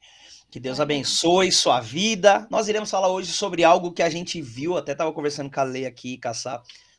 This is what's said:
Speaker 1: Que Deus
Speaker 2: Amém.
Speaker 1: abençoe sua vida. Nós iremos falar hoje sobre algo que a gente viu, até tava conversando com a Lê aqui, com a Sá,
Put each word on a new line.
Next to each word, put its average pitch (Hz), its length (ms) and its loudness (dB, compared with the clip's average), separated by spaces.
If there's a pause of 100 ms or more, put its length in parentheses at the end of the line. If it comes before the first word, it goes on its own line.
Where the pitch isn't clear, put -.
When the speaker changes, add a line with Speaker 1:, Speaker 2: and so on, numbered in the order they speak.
(500)
Speaker 1:
Que - 100 -16
Deus 127 200 -4
Speaker 2:
Amém. 147 200 0
Speaker 1:
abençoe 180 520 2
sua 123 300 2
vida. 196 680 2
Nós 214 200 -2
iremos 214 200 -4
falar 190 200 2
hoje 185 240 -4
sobre 180 320 0
algo 175 260 6
que 175 100 -2
a 170 80 4
gente 170 320 -6
viu, 139 360 -4
até 143 180 -6
tava 160 160 -2
conversando 147 400 -6
com 143 80 -4
a 139 40 2
Lê 131 220 -4
aqui, 127 320 -10
com 123 120 -6
a 117 40 -4
Sá, 123 300 -10 (360)